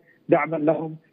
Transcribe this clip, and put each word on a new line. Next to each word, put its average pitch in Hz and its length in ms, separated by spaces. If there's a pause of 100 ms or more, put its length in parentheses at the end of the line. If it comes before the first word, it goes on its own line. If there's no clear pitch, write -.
(300)
دعمًا 156 280
لهم. 156 380 (180)